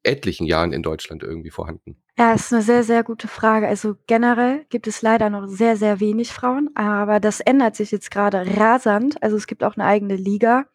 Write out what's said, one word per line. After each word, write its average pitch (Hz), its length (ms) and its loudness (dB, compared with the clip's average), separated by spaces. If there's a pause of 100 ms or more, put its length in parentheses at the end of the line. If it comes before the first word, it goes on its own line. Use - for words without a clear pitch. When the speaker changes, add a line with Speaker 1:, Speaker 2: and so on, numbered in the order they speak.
Speaker 1:
etlichen 104 460 -2
Jahren 82 260 0
in 76 80 -4
Deutschland 80 400 -8
irgendwie 82 300 -12
vorhanden. - 500 -14 (160)
Speaker 2:
Ja, 233 160 4
ist - 180 -4
eine 226 120 2
sehr, 240 200 4
sehr 233 200 2
gute 226 240 -10
Frage. 220 400 0
Also 208 300 -4 (100)
generell 240 640 2
gibt 226 180 -6
es - 160 -6
leider 220 260 2
noch 202 180 -6
sehr, 214 300 2
sehr 208 220 0
wenig 214 340 -2
Frauen, 277 400 -2
aber 208 460 0
das 208 200 0
ändert 247 360 4
sich 214 160 -6
jetzt - 180 -6
gerade 196 480 0
rasant. 226 640 2
Also 214 140 0
es 208 100 -4
gibt - 180 -8
auch 214 120 -2
eine 202 100 -2
eigene 202 300 2
Liga. 208 600 0